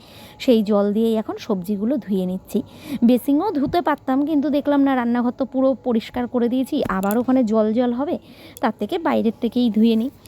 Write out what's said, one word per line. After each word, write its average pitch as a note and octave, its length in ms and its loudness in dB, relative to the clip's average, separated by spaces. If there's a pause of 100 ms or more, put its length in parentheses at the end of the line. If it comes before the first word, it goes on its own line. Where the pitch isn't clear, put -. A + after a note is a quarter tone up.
(380)
সেই A3+ 240 4
জল G3+ 300 2
দিয়েই A3+ 240 0
এখন A3 220 -4
সবজিগুলো G#3 580 -4
ধুয়ে F#3 300 -2
নিচ্ছি। F#3 360 -4 (420)
বেসিনও C#4+ 460 4
ধুতে D4+ 300 0
পারতাম, C#4 460 -2
কিন্তু D4+ 240 0
দেখলাম C#4+ 320 2
না, C4+ 140 2
রান্নাঘর A#3+ 340 0
তো C4 140 -4
পুরো C4 400 0
পরিষ্কার A#3+ 420 -2
করে A#3+ 220 0
দিয়েছি, B3+ 400 -2
আবার G3 300 0
ওখানে B3+ 260 2
জল A3 280 2
জল B3 200 0
হবে, C#4 260 -4 (420)
তার A3+ 180 0
থেকে C4 200 -4
বাইরের A3+ 420 0
থেকেই A#3+ 300 0
ধুয়ে A3 260 2
নিই। A#3 140 -2 (180)